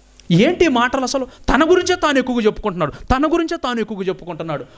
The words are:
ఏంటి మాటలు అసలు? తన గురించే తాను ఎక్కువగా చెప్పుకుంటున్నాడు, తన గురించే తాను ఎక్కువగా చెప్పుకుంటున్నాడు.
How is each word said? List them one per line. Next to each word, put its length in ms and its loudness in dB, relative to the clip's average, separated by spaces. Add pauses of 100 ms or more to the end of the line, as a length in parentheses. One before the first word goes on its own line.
(300)
ఏంటి 380 4
మాటలు 320 0
అసలు? 240 -4
తన 460 0
గురించే 240 4
తాను 240 0
ఎక్కువగా 220 0
చెప్పుకుంటున్నాడు, 500 -2
తన 420 -2
గురించే 240 -2
తాను 240 -4
ఎక్కువగా 220 -6
చెప్పుకుంటున్నాడు. 600 -6 (140)